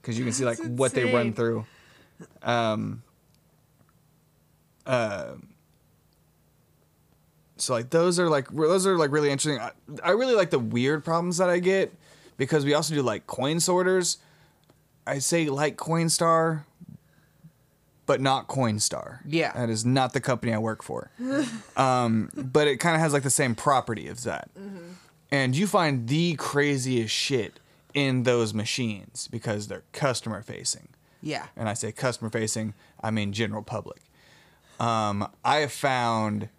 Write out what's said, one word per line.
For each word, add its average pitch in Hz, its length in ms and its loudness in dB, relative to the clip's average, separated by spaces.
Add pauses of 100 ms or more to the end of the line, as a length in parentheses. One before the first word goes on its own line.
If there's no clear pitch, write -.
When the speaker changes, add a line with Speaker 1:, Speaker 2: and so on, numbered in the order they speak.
Speaker 1:
'Cause 113 140 -4
you 127 80 -2
can 117 80 -2
see, 135 120 -2
like, 117 140 0
Speaker 2:
That's 120 120 -8
Speaker 1:
what 127 220 2
they 123 120 2
run 120 240 2
Speaker 2:
insane. 110 60 -2
Speaker 1:
through. 117 320 -2 (760)
Um, 110 600 -2 (1800)
uh, 101 460 -2 (2250)
so, - 180 -2
like, 131 160 -4
those 175 280 4
are, 175 100 2
like, 143 240 2
re-, 156 160 2
those 185 180 4
are, 185 100 4
like, 151 160 2
really 147 180 4
interesting. 139 300 -2
I, 117 120 -8 (300)
I 175 100 0
really 247 220 4
like 185 160 4
the 147 80 2
weird 123 460 0
problems 170 340 0
that 185 120 4
I 175 80 2
get 185 340 2 (440)
because 139 280 2
we 143 100 4
also 156 200 0
do, 143 80 2
like, 107 240 -2
coin 147 340 -2
sorters. 180 580 2 (880)
I 139 120 -2
say, 165 280 0
like, 143 300 0
Coinstar, 165 880 2 (1400)
but 139 140 2
not 135 280 2
Coinstar. 113 760 -2
Speaker 3:
Yeah. 151 260 0
Speaker 1:
That 120 160 -2
is 110 160 -2
not 127 280 2
the 135 80 0
company 120 320 -2
I 107 60 0
work 110 240 -4
for. - 360 -10
Speaker 3:
<laughs> - 20 -18 (560)
Speaker 1:
Um, 123 600 2
but 147 320 2
it 131 120 0
kinda 165 180 2
has, 160 140 2
like, 143 100 2
the 135 80 -2
same 123 240 2
property 117 540 0
of 110 160 -12
that. 85 340 -6
Speaker 2:
Mm-hmm. 196 200 -14 (520)
Speaker 1:
And 131 260 2
you 202 100 2
find 151 420 2
the 160 260 2
craziest 131 800 0
shit 113 440 -2 (360)
in 131 300 0
those 117 280 2
machines 107 760 -6
because 107 400 -6
they're 95 240 -12
customer 117 500 -2
facing. - 460 -8 (340)
Speaker 3:
Yeah. 147 240 -6 (100)
Speaker 1:
And 113 120 -4
I 104 60 -2
say 107 180 -6
customer 120 380 -4
facing, 110 440 -4 (280)
I 113 80 -2
mean 104 220 -2
general 104 300 -4
public. - 400 -10 (760)
Um, 110 480 0 (180)
I 139 160 4
have 143 120 -2
found 113 880 0